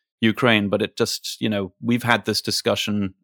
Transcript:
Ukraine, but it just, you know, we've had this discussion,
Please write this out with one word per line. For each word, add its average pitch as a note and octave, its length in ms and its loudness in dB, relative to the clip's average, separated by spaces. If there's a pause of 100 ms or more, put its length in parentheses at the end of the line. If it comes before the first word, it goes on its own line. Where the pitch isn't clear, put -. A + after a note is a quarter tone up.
(200)
Ukraine, A2 500 2
but G2+ 120 0
it - 160 -6
just, - 420 -4
you A#2 100 -2
know, G2+ 300 -4
we've A#2 220 0
had A#2 240 2
this G#2+ 160 -2
discussion, G#2 720 -2 (100)